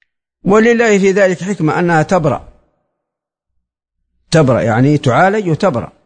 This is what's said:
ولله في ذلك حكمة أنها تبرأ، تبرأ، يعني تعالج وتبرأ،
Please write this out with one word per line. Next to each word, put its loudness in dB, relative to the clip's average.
ولله 2
في 2
ذلك 0
حكمة -4
أنها 0
تبرأ، -2
تبرأ، 2
يعني 0
تعالج 0
وتبرأ، -4